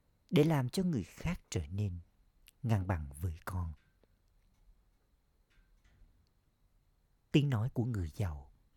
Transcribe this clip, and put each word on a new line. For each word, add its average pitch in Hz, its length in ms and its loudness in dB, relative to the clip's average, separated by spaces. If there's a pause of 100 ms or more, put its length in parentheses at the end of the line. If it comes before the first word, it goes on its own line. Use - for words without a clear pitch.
(300)
để 151 140 6
làm 143 260 2
cho 190 140 -2
người 156 200 2
khác - 460 -8
trở 76 180 -2
nên 92 320 -2 (640)
ngang 107 240 2
bằng 80 220 -2 (120)
với 82 240 -4
con. 87 280 -4 (3500)
Tiếng 147 180 4
nói 120 200 2
của 117 160 0
người 98 300 -2
giàu 78 360 -6 (260)